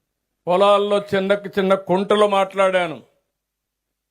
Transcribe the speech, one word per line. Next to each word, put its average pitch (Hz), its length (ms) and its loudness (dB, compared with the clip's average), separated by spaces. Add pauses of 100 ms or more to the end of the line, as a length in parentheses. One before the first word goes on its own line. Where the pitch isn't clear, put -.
(460)
పొలాల్లో 202 520 2 (140)
చిన్న 196 200 0 (240)
చిన్న 190 180 2 (160)
కుంటలు 202 360 0 (120)
మాట్లాడాను, 185 600 -2 (1120)